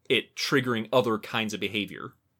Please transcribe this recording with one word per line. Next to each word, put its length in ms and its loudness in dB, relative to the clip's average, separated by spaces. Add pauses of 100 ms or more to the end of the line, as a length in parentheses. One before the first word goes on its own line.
it 260 2
triggering 560 0
other 280 4
kinds 340 -4
of 60 -6
behavior, 540 -6 (260)